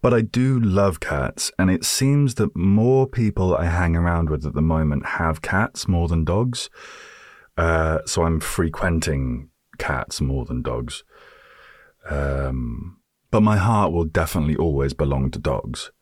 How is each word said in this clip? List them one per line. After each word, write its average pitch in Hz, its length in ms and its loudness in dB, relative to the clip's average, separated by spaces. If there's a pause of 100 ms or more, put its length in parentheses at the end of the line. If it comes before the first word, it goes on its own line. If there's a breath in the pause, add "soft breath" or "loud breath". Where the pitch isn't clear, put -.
But 127 140 4
I 117 80 4
do 127 360 2
love 98 420 2
cats, - 580 -4
and 92 120 4
it 92 140 0
seems 139 500 2
that 104 220 -2
more 110 500 4
people 98 500 0
I 85 100 0
hang 85 280 2
around 85 360 2
with 73 140 -2
at 76 100 -6
the 76 80 0
moment 78 440 2
have 80 360 -4
cats - 440 -2
more 85 220 2
than 82 160 0
dogs. 117 460 -2 (840 loud breath)
Uh, 80 480 0
so - 200 0
I'm 82 160 2
frequenting 78 1080 -2 (280)
cats - 420 -6
more 67 240 -2
than 62 180 -6
dogs. 60 420 -8 (1040 loud breath)
Um, 69 920 -4 (300)
but 113 80 4
my 107 160 4
heart 101 340 2
will 85 140 0
definitely 78 500 0
always 69 400 0
belong 67 380 0
to - 80 -8
dogs. - 500 -6 (120)